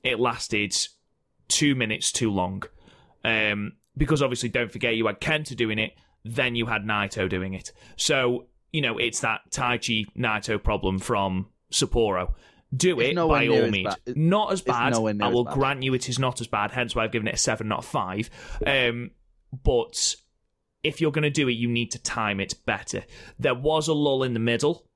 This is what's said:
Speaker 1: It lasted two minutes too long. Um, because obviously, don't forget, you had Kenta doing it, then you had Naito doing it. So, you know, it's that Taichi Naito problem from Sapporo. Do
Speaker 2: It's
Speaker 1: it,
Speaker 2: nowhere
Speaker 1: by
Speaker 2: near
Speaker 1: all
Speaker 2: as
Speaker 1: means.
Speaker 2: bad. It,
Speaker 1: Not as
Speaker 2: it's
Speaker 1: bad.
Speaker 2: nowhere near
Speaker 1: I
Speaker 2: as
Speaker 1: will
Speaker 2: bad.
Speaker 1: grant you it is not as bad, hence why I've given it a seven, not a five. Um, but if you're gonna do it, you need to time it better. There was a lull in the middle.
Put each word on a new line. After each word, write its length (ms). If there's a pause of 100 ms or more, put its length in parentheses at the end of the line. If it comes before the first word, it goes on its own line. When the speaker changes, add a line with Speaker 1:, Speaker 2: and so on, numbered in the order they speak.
Speaker 1:
It 160
lasted 560 (720)
two 280
minutes 360
too 200
long. 320 (600)
Um, 480 (240)
because 240
obviously, 280
don't 220
forget, 240
you 120
had 120
Kenta 360
doing 240
it, 140 (300)
then 320
you 120
had 160
Naito 460
doing 240
it. 180 (260)
So, 480 (280)
you 80
know, 160
it's 240
that 200 (100)
Taichi 540 (120)
Naito 440
problem 380
from 480 (240)
Sapporo. 640 (420)
Do 240
Speaker 2:
It's 120
Speaker 1:
it, 40
Speaker 2:
nowhere 240
Speaker 1:
by 80
Speaker 2:
near 140
Speaker 1:
all 40
Speaker 2:
as 60
Speaker 1:
means. 160
Speaker 2:
bad. 180
It, 120
Speaker 1:
Not 360
as 60
Speaker 2:
it's 100
Speaker 1:
bad. 240
Speaker 2:
nowhere 220
near 100
Speaker 1:
I 40
Speaker 2:
as 40
Speaker 1:
will 120
Speaker 2:
bad. 100
Speaker 1:
grant 280
you 120
it 120
is 120
not 200
as 80
bad, 240
hence 240
why 80
I've 80
given 160
it 60
a 40
seven, 300
not 120
a 80
five. 420 (360)
Um, 440 (540)
but 520 (680)
if 180
you're 100
gonna 200
do 180
it, 40
you 140
need 260
to 60
time 400
it 140 (140)
better. 360 (360)
There 160
was 320
a 60
lull 300
in 120
the 40
middle. 460 (100)